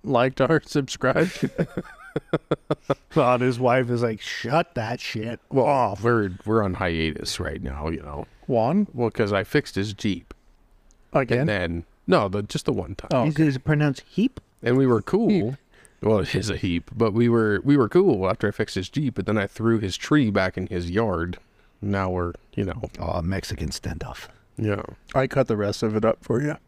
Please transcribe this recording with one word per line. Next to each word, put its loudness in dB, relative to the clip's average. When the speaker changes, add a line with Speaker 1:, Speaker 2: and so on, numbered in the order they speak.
Speaker 1:
liked 2
or 4
<laughs> -20
subscribed. 0
Speaker 2:
<laughs> -4
God, 4
his 2
wife 2
is 0
like, -2
"Shut -2
that -6
shit -8
Speaker 3:
Well, 4
Speaker 2:
off." 2
Speaker 3:
we're, 2
we're 2
on 0
hiatus -2
right -6
now, -6
you -6
know. -12
Speaker 1:
Juan? 2
Speaker 3:
Well, -2
'cause 0
I 0
fixed -2
his -2
Jeep. -6
Speaker 1:
Again? 0
Speaker 3:
And 0
then, -2
no, 4
the, -2
just -6
the 0
one -6
time. -16
Speaker 1:
Oh, 2
Speaker 2:
Is 0
Speaker 1:
okay. 2
Speaker 2:
it -4
pronounced 0
heap? -2
Speaker 3:
And 2
we 4
were 4
cool. 2
Speaker 1:
Heap. 2
Speaker 3:
Well, 2
it -4
is -2
a -2
heap, -2
but 2
we 4
were, 2
we 6
were 4
cool 4
after -2
I 2
fixed -4
his -4
Jeep, -2
but -4
then 0
I -2
threw 0
his -4
tree 2
back 0
in -6
his -4
yard. -2
Now -2
we're, -4
you -2
know. -6
Speaker 2:
Oh, -4
Mexican -4
standoff. -10
Speaker 3:
Yeah. -2
Speaker 1:
I 2
cut 0
the 0
rest -2
of 0
it 2
up 2
for 0
you. -4